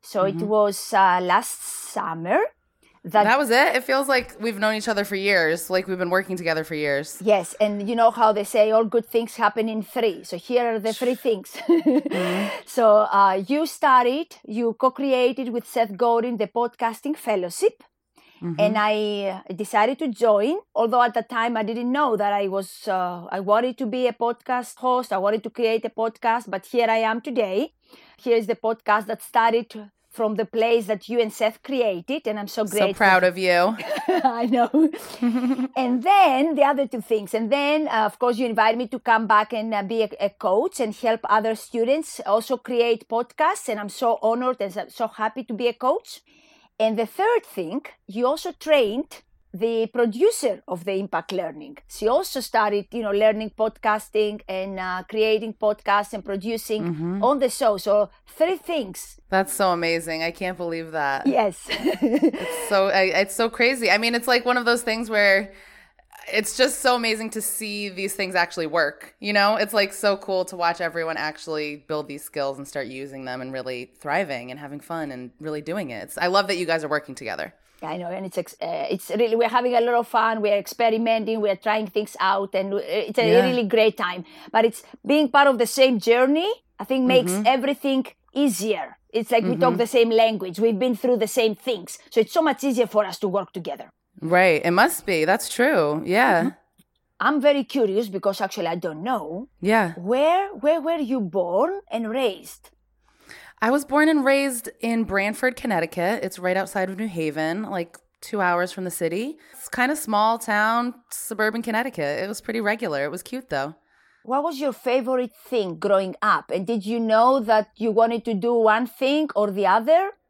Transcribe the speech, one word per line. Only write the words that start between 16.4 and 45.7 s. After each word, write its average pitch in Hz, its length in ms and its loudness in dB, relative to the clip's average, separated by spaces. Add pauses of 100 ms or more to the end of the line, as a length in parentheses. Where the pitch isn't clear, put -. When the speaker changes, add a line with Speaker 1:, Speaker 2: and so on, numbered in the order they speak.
Speaker 1:
Podcasting 233 720 -4
Fellowship. 196 680 -2 (600)
Speaker 2:
Mm-hmm. 170 220 -4
Speaker 1:
And 214 140 2
I, 208 720 -2
uh, 190 60 -10
decided 214 440 0
to 311 100 -2
join, 226 480 2 (180)
although 233 280 2
at 240 120 2
the 226 80 0
time 233 360 -4
I 220 40 -2
didn't 240 300 -4
know 269 240 0
that 202 160 0
I 202 160 -2
was, 190 400 -6
uh, 180 420 -4
I 190 100 -4
wanted 220 380 2
to 262 80 -4
be 247 220 -2
a 233 60 0
podcast 240 640 -4
host, 247 340 0
I 190 60 0
wanted 202 260 0
to 226 60 -8
create 226 340 0
a - 60 -6
podcast, 226 580 -2
but 190 180 -6
here 233 220 2
I 226 100 2 (120)
am 226 100 -2
today. 233 520 -2 (460)
Here 233 180 2
is 220 100 0
the 220 100 -2
podcast 220 500 0
that - 160 -8
started 226 680 0 (200)
from 214 240 -2
the 214 100 -2
place 226 420 0
that 202 220 -4
you 240 120 0
and 220 120 0
Seth 220 300 -2
created, 247 640 -2
and 214 120 -4
I'm 208 100 -8
so 220 180 -4
Speaker 2:
So 185 60 -8
Speaker 1:
grateful. 202 220 2
Speaker 2:
proud 185 300 6
of 180 140 2
you. 185 380 4 (180)
Speaker 1:
<laughs> - 140 -4 (340)
I 247 40 0
know. 240 240 2 (500)
Speaker 2:
<laughs> - 0 - (560)
Speaker 1:
And 247 260 0
then 330 520 6
the 269 100 4
other 277 220 2
two 226 140 -6
things. 208 340 -2
And 220 160 -2
then, 285 380 2
uh, 220 180 2
of - 120 -4
course, 247 200 0
you 254 80 0
invited 226 320 2
me 240 100 -4
to 262 100 -6
come 226 280 2
back 214 260 4
and, 220 220 -4
uh, 202 80 -2
be 220 200 0
a, 208 80 0 (100)
a 202 100 0
coach 226 500 0
and 214 140 -2
help 226 300 0
other 220 300 2
students 247 720 -2
also 220 300 0
create 233 520 0
podcasts, 240 600 -2
and 214 100 -4
I'm 208 100 -10
so 233 340 0
honored 247 380 0
and 196 120 -4
so, 196 160 -8
so - 200 -4
happy 220 360 -6
to 233 100 -8
be 240 140 -2
a 233 60 0